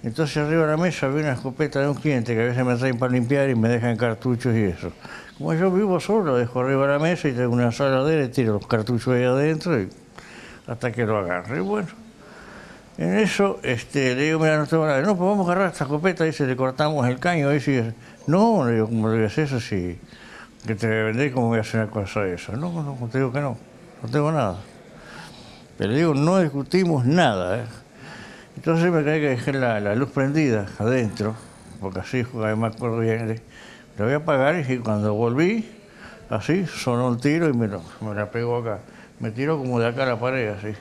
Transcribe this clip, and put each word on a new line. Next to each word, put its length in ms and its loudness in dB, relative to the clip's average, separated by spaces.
Entonces 340 -2
arriba 280 4
de 60 2
la 60 2
mesa 280 0
había 160 0
una 120 0
escopeta 460 -2
de 80 2
un 80 0
cliente 400 0
que 60 2
a 40 4
veces 200 2
me 100 2
traen 240 0
para 140 2
limpiar 360 2
y 60 2
me 140 4
dejan 260 2
cartuchos 580 0
y 100 4
eso. 280 -2
Como 160 -2
yo 180 2
vivo 300 2
solo, 340 2
dejo 240 0
arriba 280 2
de 60 4
la 60 2
mesa 300 0
y 20 0
tengo 220 0
una 180 4
saladera 540 2
y 20 -6
tiro 260 2
los 140 -4
cartuchos 460 0
ahí 100 2
adentro 560 2
y 80 -2
hasta 240 -6
que 140 0
lo 120 0
agarre. 400 -2
Y 40 -2
bueno, 260 -2
en 220 0
eso, 440 2
este, 520 0
le 80 0
digo, 160 2
"Mira, 180 4
no 100 0
tengo 180 2
nada". 160 2
"No, 140 2
pues 140 0
vamos 180 2
a 40 0
agarrar 200 2
esta 140 -4
escopeta", 400 0
dice, 200 0
"le 120 0
cortamos 500 2
el 120 0
caño", 320 2
dice. 420 0
"No", 380 4
le 80 2
digo, 140 2
"¿cómo 200 0
le 80 2
digas 220 2
eso 240 0
si 360 -4
que 100 -2
te 120 -2
voy 100 2
a 60 2
vender? 280 0
¿Cómo 160 0
voy 120 2
a 20 0
hacer 200 -2
una 80 -2
cosa 320 -4
de 140 -2
eso?". 180 -12
"No, 300 -6
no, 260 -8
te 100 -2
digo 120 0
que 80 -4
no, 180 -4
no 80 -8
tengo 220 2
nada". 260 0
Pero 140 -2
le 60 2
digo, 160 2
"No 260 4
discutimos 680 2
nada, 540 2
¿eh?". 60 -8
Entonces 360 2
me 120 2
cae 180 2
que 80 2
dejé 240 0
la, 260 2
la 140 0
luz 160 0
prendida 560 2
adentro, 560 0
porque 200 -6
así 240 -2
juega 320 -2
más 200 -2
corriente. 680 -2
Lo 60 2
voy 100 2
a 20 0
apagar 500 2
y 120 0
cuando 340 0
volví, 560 0
así, 360 0
sonó 460 -2
el 60 -2
tiro 320 2
y 40 0
me 140 0
lo, 160 -6
me 140 -8
la 160 -4
pegó 260 -4
acá. 220 -6
Me 100 -6
tiró 300 -2
como 200 -2
de 80 2
acá 160 -2
a 40 0
la 120 -2
pared, 300 -2
así. 200 -6